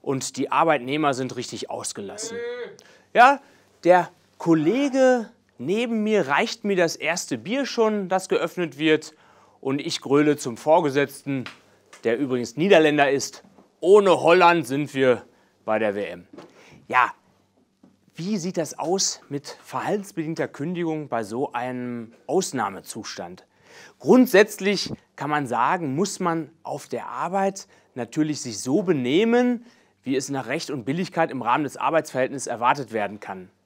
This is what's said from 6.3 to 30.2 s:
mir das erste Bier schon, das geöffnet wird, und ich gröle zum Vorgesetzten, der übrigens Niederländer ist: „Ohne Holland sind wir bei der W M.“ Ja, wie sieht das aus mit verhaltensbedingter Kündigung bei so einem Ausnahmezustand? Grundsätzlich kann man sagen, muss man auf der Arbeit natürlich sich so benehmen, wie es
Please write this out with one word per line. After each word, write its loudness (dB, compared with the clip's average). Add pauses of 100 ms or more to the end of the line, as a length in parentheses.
mir 0
das 0
erste -6
Bier -4
schon, 0
das -2
geöffnet -4
wird, 2 (460)
und -4
ich -6
gröle 2
zum -8
Vorgesetzten, 0 (600)
der 2
übrigens -4
Niederländer 6
ist: -6 (360)
„Ohne 6
Holland 6
sind -4
wir 4 (420)
bei 0
der 0
W -4
M.“ -10 (600)
Ja, 2 (1040)
wie -4
sieht -6
das -6
aus -2
mit -10
verhaltensbedingter -6
Kündigung -6
bei -2
so -6
einem -8 (100)
Ausnahmezustand? -6 (540)
Grundsätzlich 4 (240)
kann -8
man 0
sagen, 0
muss -2
man -2 (140)
auf -10
der -8
Arbeit -4 (260)
natürlich -4
sich -10
so 0
benehmen, 2 (400)
wie -4
es -4